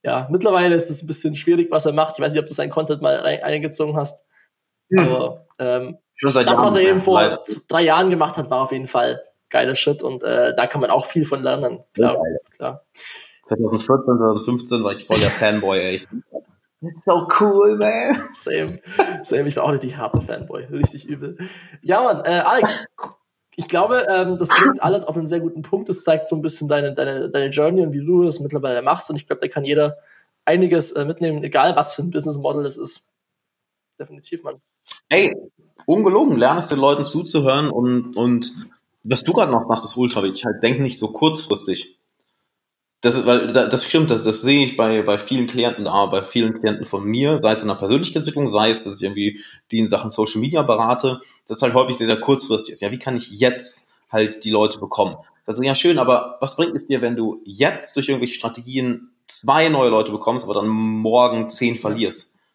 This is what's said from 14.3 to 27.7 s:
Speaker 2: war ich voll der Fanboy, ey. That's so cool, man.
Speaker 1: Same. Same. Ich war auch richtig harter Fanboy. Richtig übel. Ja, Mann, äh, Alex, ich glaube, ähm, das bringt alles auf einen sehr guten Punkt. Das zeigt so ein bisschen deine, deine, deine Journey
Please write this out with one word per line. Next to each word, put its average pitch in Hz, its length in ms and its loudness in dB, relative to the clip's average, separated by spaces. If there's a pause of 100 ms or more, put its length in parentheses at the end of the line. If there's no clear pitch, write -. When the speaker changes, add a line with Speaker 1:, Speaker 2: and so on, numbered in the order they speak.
Speaker 2:
war 101 80 -2
ich - 120 -10
voll 110 160 2
der 101 100 4
Fanboy, 104 500 0
ey. 92 220 -4 (800)
That's 165 220 -14
so 175 240 2 (120)
cool, 208 360 6
man. 226 400 0 (160)
Speaker 1:
Same. 165 460 -4 (440)
Same. 143 260 0
Ich 143 80 -4
war - 80 -2
auch 151 80 0
richtig 131 260 -6
harter 117 240 -2
Fanboy. - 420 -10
Richtig 143 400 -4
übel. 147 320 -10 (460)
Ja, 208 200 2
Mann, 190 220 0
äh, 175 140 2
Alex, 220 480 0 (720)
ich 165 120 -8
glaube, 202 400 2
ähm, 180 300 0
das 180 100 0
bringt - 340 4
alles - 220 2
auf 156 100 -6
einen 165 120 -4
sehr 170 140 -2
guten 165 200 -6
Punkt. 190 300 -4
Das - 140 -4
zeigt 156 260 2
so 165 60 -2
ein 151 60 -4
bisschen 151 260 -4
deine, 143 260 0
deine, 135 340 -4
deine 139 220 0
Journey 160 320 2